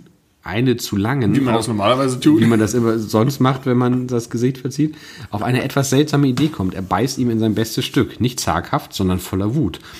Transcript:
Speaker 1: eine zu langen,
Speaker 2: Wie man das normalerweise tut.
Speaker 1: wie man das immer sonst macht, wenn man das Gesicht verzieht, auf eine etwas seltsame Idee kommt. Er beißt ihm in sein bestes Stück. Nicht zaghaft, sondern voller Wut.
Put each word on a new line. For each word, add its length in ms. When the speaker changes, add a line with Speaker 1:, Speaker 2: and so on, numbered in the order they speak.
Speaker 1:
eine 320
zu 220
langen, 380
Speaker 2:
Wie 40
man 140
das 140
normalerweise 520
tut. 220
Speaker 1:
wie 60
man 120
das 140
immer 240
sonst 440
macht, 260
wenn 100
man 300
das 240
Gesicht 260
verzieht, 380
auf 140
eine 200
etwas 280
seltsame 360
Idee 200
kommt. 260
Er 80
beißt 380
ihm 100
in 80
sein 160
bestes 320
Stück. 340
Nicht 200
zaghaft, 520
sondern 280
voller 340
Wut. 260